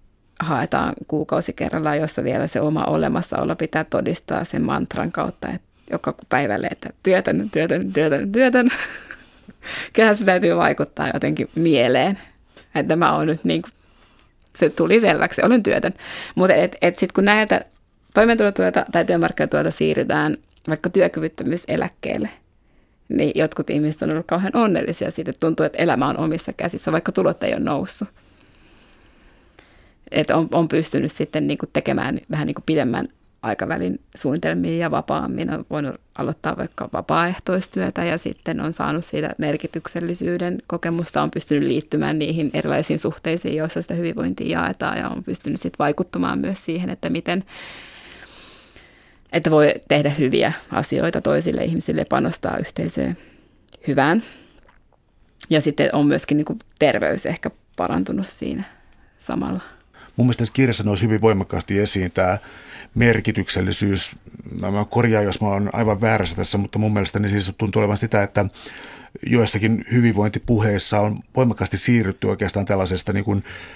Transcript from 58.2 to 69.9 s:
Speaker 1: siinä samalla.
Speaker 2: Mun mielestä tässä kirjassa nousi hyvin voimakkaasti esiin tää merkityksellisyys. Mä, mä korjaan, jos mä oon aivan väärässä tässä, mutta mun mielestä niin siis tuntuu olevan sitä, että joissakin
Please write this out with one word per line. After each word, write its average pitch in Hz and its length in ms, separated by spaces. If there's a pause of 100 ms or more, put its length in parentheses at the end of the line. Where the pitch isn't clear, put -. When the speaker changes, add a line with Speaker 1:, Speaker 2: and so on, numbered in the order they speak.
Speaker 1:
siinä - 360 (560)
samalla. - 420 (540)
Speaker 2:
Mun 123 100
mielestä 120 160
tässä 113 120
kirjassa 123 300
nousi 104 220
hyvin 107 160
voimakkaasti 98 580
esiin 95 320
tää 92 260 (580)
merkityksellisyys. 98 1200 (460)
Mä, 95 100
mä 104 140
korjaan, 110 400
jos 95 160
mä 107 60
oon 98 260
aivan 107 280
väärässä 110 340
tässä, 95 220
mutta 101 220
mun 107 140
mielestä 101 260
niin 104 100
siis 98 280
tuntuu 107 220
olevan 104 180
sitä, 110 260
että 101 220 (800)
joissakin 113 680